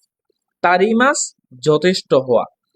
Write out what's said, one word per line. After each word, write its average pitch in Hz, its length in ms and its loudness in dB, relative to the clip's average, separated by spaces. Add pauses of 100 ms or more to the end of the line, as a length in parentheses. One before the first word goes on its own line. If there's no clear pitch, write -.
(640)
তারিমাস 226 540 0 (480)
যথেষ্ট 156 480 0
হওয়া। 127 300 0 (320)